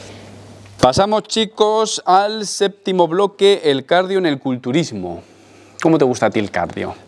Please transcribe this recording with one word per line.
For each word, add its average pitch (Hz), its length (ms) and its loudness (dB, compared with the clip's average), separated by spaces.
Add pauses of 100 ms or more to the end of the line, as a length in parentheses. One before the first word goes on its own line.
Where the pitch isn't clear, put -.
(800)
Pasamos, 196 440 2
chicos, 220 800 -2
al 208 420 0
séptimo 190 640 -2
bloque, 196 560 2
el 135 200 2
cardio 185 340 0
en 180 60 0
el 147 140 0
culturismo. 123 840 -4 (600)
¿Cómo 160 160 2
te 147 80 4
gusta 117 220 0
a - 20 2
ti 104 100 -2
el 101 100 -4
cardio? 90 460 -6 (120)